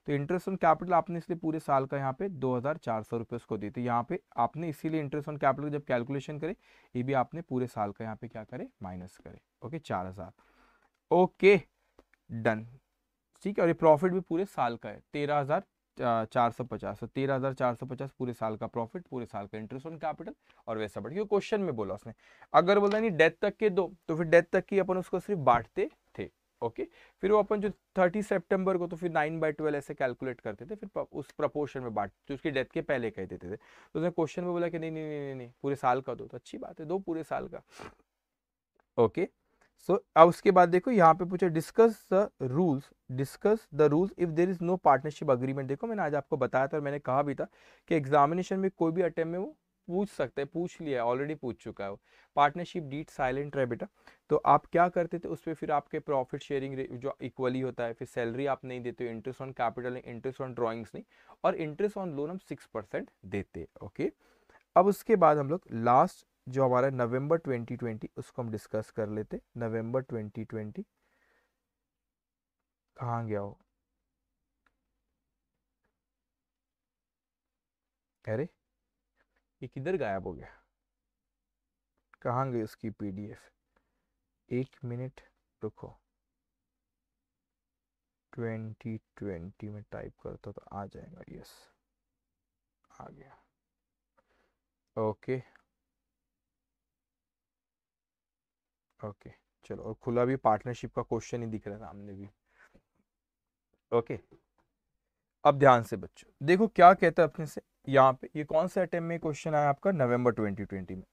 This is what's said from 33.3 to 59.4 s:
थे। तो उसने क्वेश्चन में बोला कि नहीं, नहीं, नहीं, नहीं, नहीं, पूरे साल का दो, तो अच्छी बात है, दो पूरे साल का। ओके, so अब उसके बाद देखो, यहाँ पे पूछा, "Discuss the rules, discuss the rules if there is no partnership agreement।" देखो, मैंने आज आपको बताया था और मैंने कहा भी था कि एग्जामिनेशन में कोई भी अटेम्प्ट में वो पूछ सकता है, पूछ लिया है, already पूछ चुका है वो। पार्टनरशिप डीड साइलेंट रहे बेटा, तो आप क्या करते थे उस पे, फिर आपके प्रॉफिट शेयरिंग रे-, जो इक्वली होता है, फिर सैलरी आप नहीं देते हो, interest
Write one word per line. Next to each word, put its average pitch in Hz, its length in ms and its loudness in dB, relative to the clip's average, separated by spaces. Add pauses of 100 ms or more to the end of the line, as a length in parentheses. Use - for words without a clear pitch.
थे। 90 180 -10
तो - 440 -12
उसने 170 100 0
क्वेश्चन 175 340 -2
में 180 80 -4
बोला 175 180 -2
कि 170 100 -6
नहीं, 160 120 -6
नहीं, 156 180 -8
नहीं, 151 100 -6
नहीं, 139 160 -8
नहीं, 123 160 -14 (100)
पूरे 139 140 -2
साल 131 260 2
का 123 140 -6
दो, 117 120 -10
तो 127 100 -14
अच्छी - 200 -14
बात 254 220 -14
है, 160 60 -12
दो 175 140 -2
पूरे 165 240 -6
साल 131 240 -6
का। - 140 -14 (1400)
ओके, 120 320 2 (600)
so 190 100 2 (160)
अब 165 120 12
उसके 185 240 4
बाद 180 180 8
देखो, 180 220 2
यहाँ 165 220 8
पे 175 120 -4
पूछा, 180 220 -2
"Discuss 175 460 4 (200)
the 202 160 2 (120)
rules, 139 420 0 (280)
discuss 165 480 0 (160)
the 151 140 6
rules 170 200 4
if - 180 -2
there 170 240 2
is 175 100 -6
no 180 160 0
partnership 147 520 2
agreement।" 135 360 0
देखो, 139 220 -4
मैंने 220 140 -4
आज 151 140 -2
आपको 143 220 -2
बताया 127 300 0
था 156 100 -4
और 147 60 -2
मैंने 143 160 -6
कहा 135 220 0
भी 143 140 -4
था 147 120 -6 (400)
कि 170 80 2
एग्जामिनेशन 151 640 4
में 190 120 0
कोई 165 200 0
भी 175 100 0
अटेम्प्ट 165 300 -2
में 180 80 -4
वो 294 180 -8 (300)
पूछ 196 220 -2
सकता 139 320 -4
है, 143 40 -4
पूछ 170 360 -8
लिया 135 220 -2
है, 120 80 2
already 143 280 -2
पूछ 120 240 -8
चुका 104 200 -10
है 98 80 -6
वो। 104 100 -14 (340)
पार्टनरशिप 156 480 2
डीड 143 260 -10
साइलेंट 139 460 -4
रहे 135 100 2
बेटा, 120 220 -4 (420)
तो 147 60 4
आप 143 300 6
क्या 170 240 4
करते 170 300 -4
थे - 80 -10
उस 160 140 -8
पे, 165 120 -6
फिर 151 180 -6
आपके 147 280 -2
प्रॉफिट 139 440 -4
शेयरिंग 135 320 -4
रे-, 131 160 -8
जो 123 300 -8
इक्वली 131 400 -2
होता 123 220 -4
है, 117 100 -4
फिर 123 140 -12
सैलरी 123 380 -4
आप 135 200 -2
नहीं 127 160 -8
देते 120 260 -8
हो, 113 120 -10
interest 131 280 -10